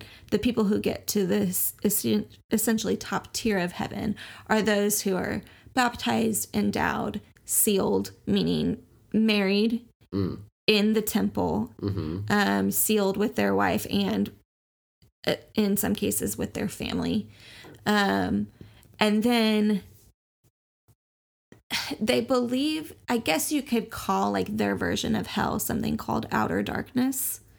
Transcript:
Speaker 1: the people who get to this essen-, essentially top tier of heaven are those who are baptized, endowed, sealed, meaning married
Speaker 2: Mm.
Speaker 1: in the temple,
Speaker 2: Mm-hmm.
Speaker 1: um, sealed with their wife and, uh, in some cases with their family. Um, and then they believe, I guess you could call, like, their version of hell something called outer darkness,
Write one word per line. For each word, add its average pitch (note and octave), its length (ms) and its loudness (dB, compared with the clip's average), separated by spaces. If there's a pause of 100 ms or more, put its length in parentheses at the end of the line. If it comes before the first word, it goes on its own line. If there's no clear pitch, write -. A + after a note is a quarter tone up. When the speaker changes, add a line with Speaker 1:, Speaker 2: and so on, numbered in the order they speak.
(300)
Speaker 1:
the G3+ 80 0
people A3 260 2
who G3+ 160 2
get - 280 -4
to G3 180 2
this G3 480 0 (100)
essen-, G#3 420 0 (260)
essentially A3 440 0
top - 360 -6
tier G#3 260 0
of F3 140 -2
heaven - 420 -4 (340)
are G#3+ 140 4
those G#3 400 2
who F#3+ 140 0
are - 260 -4 (320)
baptized, A3+ 840 0
endowed, G#3 640 0 (240)
sealed, G2+ 640 2 (160)
meaning E2+ 520 0 (340)
married G#3+ 720 2 (280)
Speaker 2:
Mm. F#2 260 -2 (280)
Speaker 1:
in G#3+ 280 4
the G#3+ 80 2
temple, G3+ 800 0
Speaker 2:
Mm-hmm. F2 380 -2 (100)
Speaker 1:
um, G3 440 2
sealed G3 440 2
with G#3 200 0
their G3+ 180 2
wife G3 360 2
and, G3 400 0 (960)
uh, - 80 2 (200)
in G#3 220 2
some G3+ 200 0
cases G#3 420 -2
with - 160 -6
their - 140 -4
family. - 580 -4 (580)
Um, G3+ 640 2 (520)
and G#3+ 240 4
then G#3+ 580 2 (2250)
they B3 200 2
believe, C4 720 -2 (160)
I B3 100 2
guess D#4 340 0
you C#4+ 100 0
could A3+ 280 -2
call, G3 420 -2
like, G3+ 240 -2
their G3+ 200 0
version F#3+ 400 0
of F#3+ 120 -2
hell - 300 -2
something - 380 -2
called A3 340 -4
outer G#3 320 0
darkness, - 800 -2 (180)